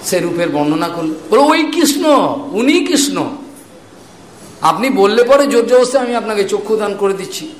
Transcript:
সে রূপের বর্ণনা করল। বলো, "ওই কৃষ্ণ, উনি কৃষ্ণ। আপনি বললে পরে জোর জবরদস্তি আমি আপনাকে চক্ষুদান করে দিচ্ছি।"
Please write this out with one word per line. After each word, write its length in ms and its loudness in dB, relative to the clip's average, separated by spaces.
সে 160 -2
রূপের 280 -2
বর্ণনা 400 -2
করল। 240 -6
বলো, 120 4
"ওই 300 2
কৃষ্ণ, 320 0
উনি 340 0
কৃষ্ণ। 380 -2
আপনি 300 0
বললে 340 4
পরে 220 4
জোর 200 2
জবরদস্তি 320 4
আমি 160 -2
আপনাকে 300 -2
চক্ষুদান 520 -2
করে 180 0
দিচ্ছি।" 460 -10